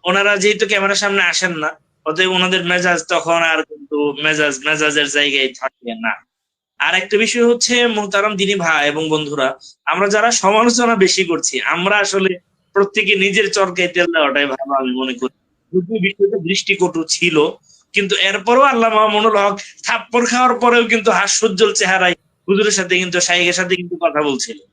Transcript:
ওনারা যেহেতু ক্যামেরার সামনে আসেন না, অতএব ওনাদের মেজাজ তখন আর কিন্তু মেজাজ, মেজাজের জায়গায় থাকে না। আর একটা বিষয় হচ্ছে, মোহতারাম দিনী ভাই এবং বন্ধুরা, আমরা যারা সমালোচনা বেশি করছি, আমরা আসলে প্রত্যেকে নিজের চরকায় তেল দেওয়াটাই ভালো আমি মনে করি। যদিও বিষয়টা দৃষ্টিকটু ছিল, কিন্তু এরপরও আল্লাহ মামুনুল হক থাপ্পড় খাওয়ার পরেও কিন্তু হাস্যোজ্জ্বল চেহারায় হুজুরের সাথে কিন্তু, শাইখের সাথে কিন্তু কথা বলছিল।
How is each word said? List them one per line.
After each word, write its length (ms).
ওনারা 340
যেহেতু 300
ক্যামেরার 280
সামনে 280
আসেন 340
না, 220
অতএব 260
ওনাদের 340
মেজাজ 440
তখন 340
আর 200
কিন্তু 600
মেজাজ, 420
মেজাজের 420
জায়গায় 520
থাকে 340
না। 320
আর 160
একটা 220
বিষয় 280
হচ্ছে, 420
মোহতারাম 480
দিনী 200
ভাই 320
এবং 220
বন্ধুরা, 480
আমরা 220
যারা 240
সমালোচনা 640
বেশি 300
করছি, 360
আমরা 360
আসলে 320
প্রত্যেকে 420
নিজের 380
চরকায় 340
তেল 180
দেওয়াটাই 400
ভালো 280
আমি 180
মনে 220
করি। 340
যদিও 280
বিষয়টা 420
দৃষ্টিকটু 680
ছিল, 280
কিন্তু 220
এরপরও 480
আল্লাহ 280
মামুনুল 460
হক 180
থাপ্পড় 420
খাওয়ার 340
পরেও 240
কিন্তু 280
হাস্যোজ্জ্বল 640
চেহারায় 420
হুজুরের 300
সাথে 200
কিন্তু, 220
শাইখের 400
সাথে 160
কিন্তু 200
কথা 260
বলছিল। 360